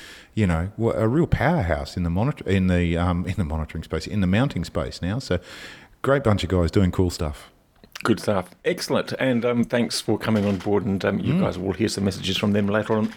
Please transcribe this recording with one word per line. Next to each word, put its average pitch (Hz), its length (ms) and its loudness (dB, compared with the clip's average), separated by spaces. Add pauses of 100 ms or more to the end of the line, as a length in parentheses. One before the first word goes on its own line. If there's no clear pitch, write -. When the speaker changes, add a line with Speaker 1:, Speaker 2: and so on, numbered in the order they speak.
(340)
Speaker 1:
you 107 140 2
know, 85 300 2
wha-, 113 140 0
a 110 160 2
real 147 200 2
powerhouse 90 720 0
in 90 60 0
the 85 60 0
monitor-, 107 380 -2
in 95 200 4
the, 87 300 2
um, 90 280 0
in 92 100 -2
the 92 100 -2
monitoring 80 380 -4
space, - 240 -6
in 101 140 -2
the 92 60 2
mounting 101 360 2
space - 380 -6
now. 101 180 -2
So, 87 200 -2 (640)
great 135 220 0
bunch 104 200 2
of 85 60 -2
guys 87 220 2
doing 92 200 4
cool 90 180 0
stuff. - 400 -6 (540)
Speaker 2:
Good 107 160 2
stuff. 98 320 -2 (120)
Excellent. - 560 -2
And, 120 240 2
um, 120 200 2
thanks 117 360 -2
for 107 200 0
coming 107 260 2
on 101 120 2
board, 101 280 0
and, 98 180 0
um, 98 160 2
you 98 140 0
Speaker 1:
Mm. 185 80 2
Speaker 2:
guys 92 160 0
will 92 160 -2
hear 107 140 0
some - 160 -2
messages 92 340 -2
from 107 160 2
them 101 140 2
later 104 260 0
on 110 240 0